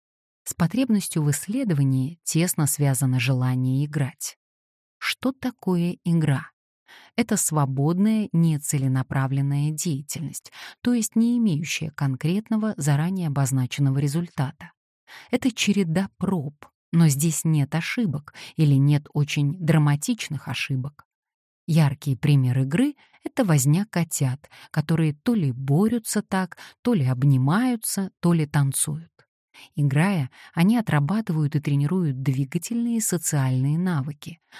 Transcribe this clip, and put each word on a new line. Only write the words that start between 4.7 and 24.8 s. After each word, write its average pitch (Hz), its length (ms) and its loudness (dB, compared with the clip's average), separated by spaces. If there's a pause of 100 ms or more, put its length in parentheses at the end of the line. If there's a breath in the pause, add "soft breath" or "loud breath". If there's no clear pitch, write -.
Что - 340 -4
такое 180 720 -2
игра? 156 480 0 (640 loud breath)
Это 226 200 0
свободная, 165 960 0
нецеленаправленная 139 1400 0
деятельность, 151 800 -6 (280 loud breath)
то 247 140 0
есть 226 220 -2
не 233 220 2
имеющая 175 520 -2
конкретного, 202 880 -2
заранее 160 520 0
обозначенного 135 720 0
результата. 147 720 -4 (580 loud breath)
Это 254 220 0
череда 190 640 0
проб, 170 380 -4 (360)
но 165 180 6
здесь 151 360 0
нет 151 300 2
ошибок 160 600 -4 (220 loud breath)
или 147 180 4
нет 143 380 4
очень 147 460 -2
драматичных 151 920 0
ошибок. 131 580 -6 (600)
Яркий 143 500 0
пример 131 440 2
игры — 180 340 0 (300 soft breath)
это - 200 -2
возня 156 440 2
котят, 139 640 -4 (200 loud breath)
которые 156 440 0